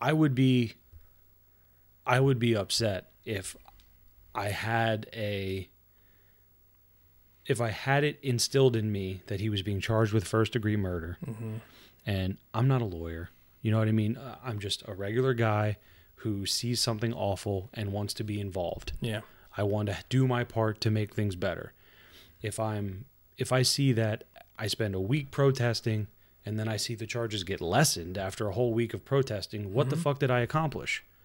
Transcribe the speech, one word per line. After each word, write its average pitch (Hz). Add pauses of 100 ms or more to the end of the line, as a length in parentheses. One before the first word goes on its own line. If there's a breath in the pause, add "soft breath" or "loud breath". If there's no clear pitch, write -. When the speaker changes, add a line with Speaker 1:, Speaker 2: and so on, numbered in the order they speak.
Speaker 1:
I 131
would 156
be, 127 (1300)
I 127
would 135
be 117
upset 101 (140)
if 98 (800)
I 104
had 110
a, 98 (1800 soft breath)
if 120
I 117
had 139
it 147
instilled 127
in 110
me 95
that 98
he 110
was 101
being 98
charged 110
with 107
first 110
degree 107
murder, 90
Speaker 2:
Mm-hmm. 110 (520 loud breath)
Speaker 1:
and 95 (160)
I'm 117
not 131
a 113
lawyer, 82 (320)
you 110
know 110
what 110
I 110
mean? 110
Uh, 120
I'm 117
just 98
a 104
regular 113
guy 107 (400 soft breath)
who 98
sees 120
something 113
awful 98
and 101
wants 101
to -
be 104
involved. 92
Speaker 2:
Yeah. 107 (360 loud breath)
Speaker 1:
I 101
want 104
to 95 (120)
do 131
my 123
part 110
to 110
make 107
things 104
better. 90 (680 loud breath)
If 107
I'm, 104 (340)
if -
I 127
see 135
that 110 (340)
I 110
spend 101
a 92
week 135
protesting 120 (400 soft breath)
and 107
then 110
I 110
see 117
the 107
charges 110
get 90
lessened 92
after 98
a 92
whole 120
week 113
of 98
protesting, 104
what 127
the 151
Speaker 2:
Mm-hmm. 170
Speaker 1:
fuck 143
did 131
I 123
accomplish? 143 (200 soft breath)